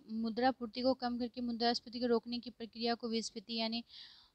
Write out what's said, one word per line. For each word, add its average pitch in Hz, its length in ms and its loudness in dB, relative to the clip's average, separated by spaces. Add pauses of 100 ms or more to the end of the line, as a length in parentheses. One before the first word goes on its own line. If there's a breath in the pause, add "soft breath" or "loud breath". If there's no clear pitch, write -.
(120)
मुद्रा 226 400 2
पूर्ति 240 300 -6
को 262 120 4
कम 240 260 -2
करके 240 220 -4
मुद्रास्फीति 240 580 0
को 247 60 2
रोकने 240 340 2
की 240 100 -10
प्रक्रिया 233 460 -2
को 233 140 -4
विस्फीति 226 440 -2
यानी, 226 300 -2 (520 loud breath)